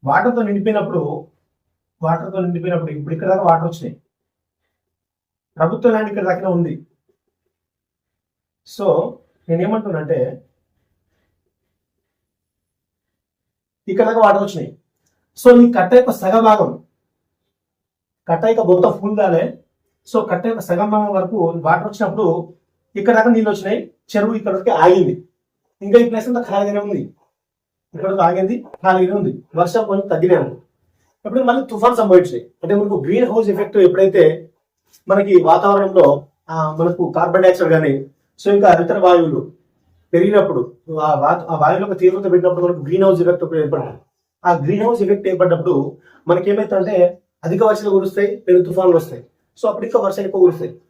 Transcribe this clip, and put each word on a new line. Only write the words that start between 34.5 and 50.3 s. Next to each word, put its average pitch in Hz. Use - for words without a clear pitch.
మనకి 196
వాతావరణంలో, 175
ఆ, 156
మనకు 170
కార్బన్ 175
డైఆక్సైడ్ 180
కానీ, 156
so 202
ఇంకా 202
ఇతర 196
వాయువులు 175
పెరిగినప్పుడు, 190
ఆ 151
వా-, 165
ఆ 160
వాయువుల 175
యొక్క 196
తీవ్రత 185
పెట్టినప్పుడు 175
మనకు 170
గ్రీన్ 180
హౌస్ 180
ఎఫెక్ట్ 175
ఒకటి 160
ఏర్పడుతుంది. 147
ఆ 180
గ్రీన్ 170
హౌస్ 233
ఎఫెక్ట్ 196
ఏర్పడినప్పుడు 165
మనకి 180
ఏమైతుందంటే 190
అధిక 180
వర్షాలు 208
కురుస్తాయి, 190
పెను 180
తుఫాన్లు 180
వస్తాయి. 135
So -
అప్పుడు 208
ఇంకా 240
వర్షాలు 190
ఎక్కువ 190